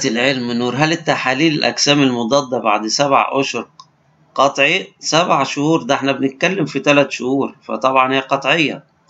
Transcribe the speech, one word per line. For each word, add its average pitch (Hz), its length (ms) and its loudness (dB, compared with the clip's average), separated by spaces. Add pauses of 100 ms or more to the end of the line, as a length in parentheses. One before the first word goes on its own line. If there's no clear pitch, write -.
العلم 120 460 0
نور: 120 260 0
"هل 156 140 2
التحاليل 147 600 0
الأجسام 143 480 2
المضادة 127 580 0
بعد 107 280 0
سبع 135 440 2
أشهر 131 380 -4 (680)
قطعي؟" 139 520 2 (120)
سبع 160 440 0
شهور؟ 143 400 0
ده 127 120 0
احنا 131 160 -2
بنتكلم 143 540 -2
في 139 140 -6
تلات 143 320 2
شهور، 123 500 -2
فطبعًا 131 520 0
هي 135 60 0
قطعية. 139 640 -2 (260)